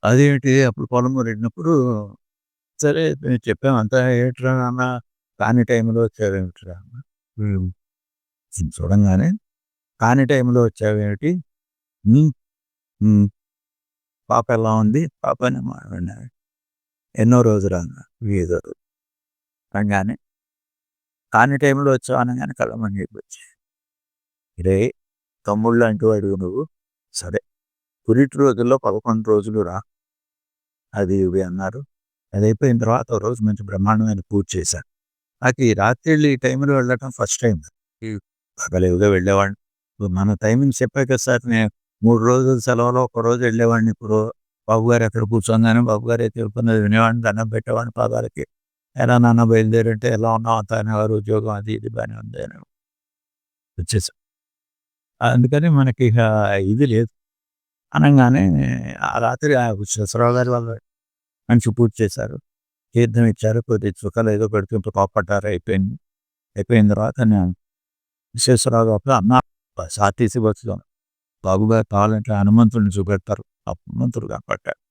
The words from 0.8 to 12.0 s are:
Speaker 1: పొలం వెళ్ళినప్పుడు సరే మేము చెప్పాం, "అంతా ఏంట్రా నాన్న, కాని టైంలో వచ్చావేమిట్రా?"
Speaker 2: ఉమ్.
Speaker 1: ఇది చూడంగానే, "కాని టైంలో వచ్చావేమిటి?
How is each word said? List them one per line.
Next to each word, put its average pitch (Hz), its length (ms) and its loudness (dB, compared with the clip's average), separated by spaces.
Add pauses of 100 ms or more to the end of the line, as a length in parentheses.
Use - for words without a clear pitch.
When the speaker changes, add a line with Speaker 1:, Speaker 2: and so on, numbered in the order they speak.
Speaker 1:
పొలం 127 280 0
వెళ్ళినప్పుడు 117 580 -4 (1040)
సరే 147 240 0 (140)
మేము 127 240 -4
చెప్పాం, 131 340 -2
"అంతా 113 240 0 (140)
ఏంట్రా 123 400 -2
నాన్న, 127 300 -2 (560)
కాని 117 260 2
టైంలో 113 360 0
వచ్చావేమిట్రా?" 95 720 -4 (640)
Speaker 2:
ఉమ్. 98 280 -2 (880)
Speaker 1:
ఇది 82 160 -6
చూడంగానే, 98 600 2 (680)
"కాని 127 260 2
టైంలో 123 380 2
వచ్చావేమిటి? 107 680 -2 (760)